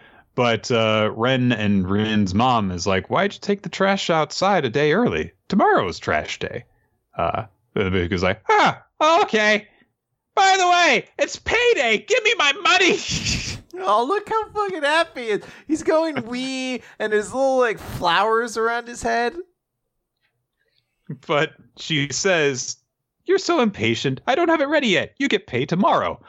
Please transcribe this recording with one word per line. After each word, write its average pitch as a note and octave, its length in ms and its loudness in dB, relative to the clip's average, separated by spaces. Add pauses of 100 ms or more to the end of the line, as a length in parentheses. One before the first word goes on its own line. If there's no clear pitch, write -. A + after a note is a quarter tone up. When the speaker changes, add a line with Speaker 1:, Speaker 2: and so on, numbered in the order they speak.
(340)
Speaker 1:
But, A#2 360 0
uh, A2 440 2
Ren B2 380 2
and G2+ 360 0
Rin's G#2 460 0
mom A2+ 360 2
is F2 160 -6
like, F#2+ 220 0
"Why'd F3+ 260 -2
you - 60 -18
take G3+ 220 -4
the F3 60 -10
trash G3 420 -2
outside E3 540 0
a C3 40 -2
day D3 240 0
early? F#2+ 400 -2 (160)
Tomorrow's G#3 500 2
trash - 400 -2
day." - 260 -10 (520)
Uh, E2+ 280 -2 (300)
Nabutuku's F#2 480 -2
like, F#2 280 0
"Ah, E4 320 2 (400)
okay. G#3+ 440 0 (680)
By F#4+ 240 4
the F4+ 100 2
way, E4 380 4 (100)
it's D4 200 -2
payday. F4+ 640 2
Give A4+ 260 0
me A4+ 120 2
my D4 160 2
money." F4+ 500 2
<laughs> - 60 -10 (800)
Speaker 2:
Oh, A#3 180 4
look G4+ 240 -4
how G#4+ 220 -2
fucking G4 340 -4
happy D#4+ 400 0
he A#3 60 -6
is. G3+ 120 -2 (240)
He's D4+ 160 -4
going D#4 420 0
<laughs> - 20 -16
wee, B3+ 540 -6 (200)
and G#3+ 120 -4
his G#3 220 -2
little, C4 240 2
like, A3+ 200 2
flowers A3 800 0
around A#3 300 -2
his A#3+ 160 -14
head. A#3 320 -2 (1900)
Speaker 1:
But D3+ 280 0 (220)
she C#3+ 360 -2
says, D3 640 0 (500)
"You're F#4+ 100 2
so F4 240 0
impatient. B2+ 680 -2
I B3+ 80 0
don't F4 120 0
have E4 120 2
it C#4 80 -2
ready D4 180 0
yet. D#3 320 0
You C#4 100 0
get - 200 -2
paid C3 200 -4
tomorrow." E3+ 600 0